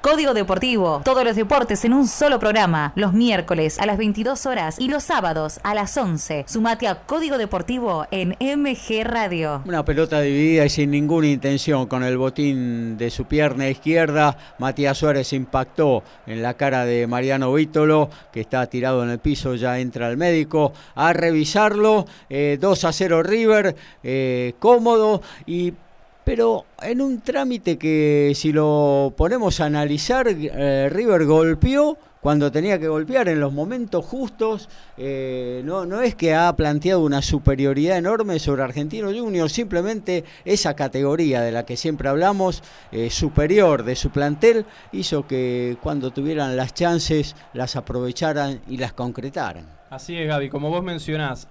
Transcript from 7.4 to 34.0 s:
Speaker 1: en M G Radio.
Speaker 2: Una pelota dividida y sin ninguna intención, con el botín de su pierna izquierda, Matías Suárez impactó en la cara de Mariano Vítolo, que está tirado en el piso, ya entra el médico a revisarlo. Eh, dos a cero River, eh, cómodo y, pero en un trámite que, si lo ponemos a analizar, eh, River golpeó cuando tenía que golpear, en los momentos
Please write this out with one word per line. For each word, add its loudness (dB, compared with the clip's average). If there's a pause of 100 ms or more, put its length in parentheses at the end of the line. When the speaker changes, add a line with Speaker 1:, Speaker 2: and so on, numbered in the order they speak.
Speaker 1:
en -2
M 0
G -4
Radio. -2
Speaker 2:
Una -4
pelota 0
dividida 4
y 2
sin 0
ninguna 2
intención, 0
con -4
el -2
botín -2
de -4
su -6
pierna 0
izquierda, 2 (220)
Matías 0
Suárez 0
impactó 0 (240)
en -8
la -4
cara 0
de 2
Mariano 0
Vítolo, 4 (240)
que -6
está -2
tirado 0
en -2
el -4
piso, -2
ya -2
entra -4
el -4
médico 2 (220)
a 2
revisarlo. 2 (220)
Eh, 0
dos 2
a 2
cero 2
River, 2 (280)
eh, -2
cómodo 4 (240)
y, -2 (500)
pero 0 (180)
en -2
un -2
trámite -2
que, 2
si 0
lo 2
ponemos 0
a 2
analizar, 0
eh, -2
River 2
golpeó 4 (240)
cuando 2
tenía 0
que -4
golpear, 0
en 0
los 0
momentos -4